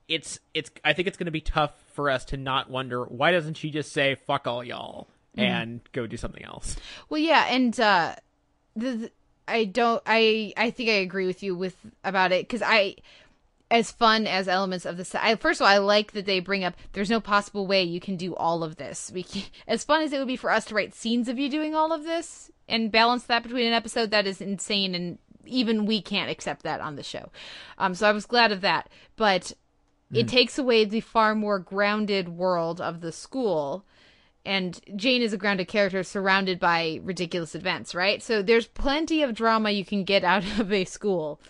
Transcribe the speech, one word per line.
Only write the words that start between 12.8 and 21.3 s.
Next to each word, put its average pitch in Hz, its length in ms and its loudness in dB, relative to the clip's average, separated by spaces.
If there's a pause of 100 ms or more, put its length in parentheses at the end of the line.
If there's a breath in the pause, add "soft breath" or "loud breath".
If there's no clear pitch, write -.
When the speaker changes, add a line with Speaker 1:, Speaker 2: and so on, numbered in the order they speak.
Speaker 2:
as 233 200 4
fun 220 340 4
as 185 220 -2
elements 185 380 0
of 170 120 -6
the 180 80 -8
set, - 180 -4
I, 220 120 4
first 320 260 0
of 262 60 6
all, 196 60 10
I 202 40 8
like 208 360 2
that 196 120 -6
they 196 140 0
bring 190 240 -2
up, 175 100 -2 (200 soft breath)
there's 190 180 -2
no 226 100 2
possible 202 460 0
way 190 160 4
you 170 160 -4
can 190 180 -6
do 170 180 -6
all 165 280 0
of 156 140 -8
this. - 360 -12
We 180 80 -6
can, 196 220 -10 (240 loud breath)
as 226 160 -2
fun 311 180 2
as 311 100 -2
it 294 60 -2
would 269 100 -2
be 254 80 -4
for - 160 -4
us 220 140 2
to 214 100 -8
write 208 200 -2
scenes 233 340 -2
of 240 80 -4